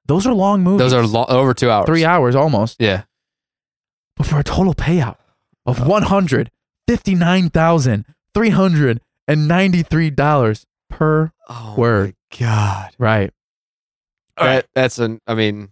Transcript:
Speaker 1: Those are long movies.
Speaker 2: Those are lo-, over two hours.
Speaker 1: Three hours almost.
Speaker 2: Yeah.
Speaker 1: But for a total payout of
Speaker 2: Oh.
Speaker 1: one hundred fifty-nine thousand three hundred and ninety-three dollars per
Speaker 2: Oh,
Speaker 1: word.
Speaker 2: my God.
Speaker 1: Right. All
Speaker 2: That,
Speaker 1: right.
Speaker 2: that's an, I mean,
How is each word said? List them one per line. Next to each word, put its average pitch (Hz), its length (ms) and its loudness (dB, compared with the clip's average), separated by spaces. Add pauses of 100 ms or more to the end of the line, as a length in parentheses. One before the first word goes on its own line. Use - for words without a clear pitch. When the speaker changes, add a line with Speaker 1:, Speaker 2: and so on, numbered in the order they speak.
Speaker 1:
Those 190 220 0
are 254 60 2
long 196 300 0
movies. 190 160 2
Speaker 2:
Those 127 140 2
are 117 140 2
lo-, 113 200 0
over 127 280 2
two 123 160 0
hours. 104 160 2
Speaker 1:
Three 160 180 0
hours 147 300 2
almost. 135 440 0
Speaker 2:
Yeah. 101 240 0 (1120)
Speaker 1:
But - 120 -4
for 147 120 -2
a 143 40 0
total 185 320 -2
payout 156 420 -2 (480)
of 123 160 -2
Speaker 2:
Oh. 127 60 0
Speaker 1:
one 202 160 2
hundred 185 480 0 (360)
fifty-nine 180 600 0
thousand 151 560 0 (280)
three 214 180 0
hundred 147 500 2 (260)
and 151 200 0
ninety-three 170 640 0
dollars 135 540 0 (240)
per 156 420 -2 (180)
Speaker 2:
Oh, 117 280 -16
Speaker 1:
word. 107 380 0 (160)
Speaker 2:
my - 60 -20
God. 104 600 -2
Speaker 1:
Right. 107 340 0 (1040)
All 170 80 0
Speaker 2:
That, 131 100 2
Speaker 1:
right. 131 100 -2 (100)
Speaker 2:
that's 131 240 -2
an, 113 260 -4
I 117 80 -6
mean, 104 380 -4